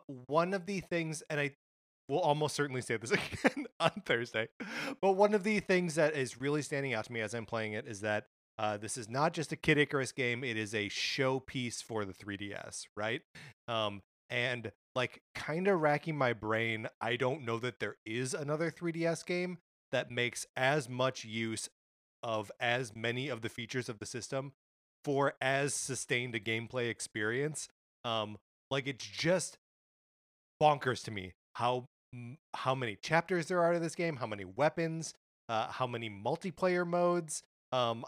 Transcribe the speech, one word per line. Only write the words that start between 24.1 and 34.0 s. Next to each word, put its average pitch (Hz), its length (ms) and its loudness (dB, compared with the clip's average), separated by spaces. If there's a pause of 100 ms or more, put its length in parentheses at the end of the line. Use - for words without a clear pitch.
for 139 380 4
as 135 320 2
sustained 123 600 -2
a 117 40 -2
gameplay 113 500 -2
experience. 120 800 -2 (360)
Um, 107 320 -2 (320)
like, 135 160 0
it's 123 220 -6
just - 500 0 (1040)
bonkers 139 440 6
to 120 60 -6
me 92 220 -8 (220)
how 123 300 0 (280)
m-, 120 240 -12 (160)
how 131 220 0
many 117 260 -4
chapters 170 460 0
there 180 160 2
are 170 100 4
to 170 60 2
this 165 160 -4
game, 165 220 -2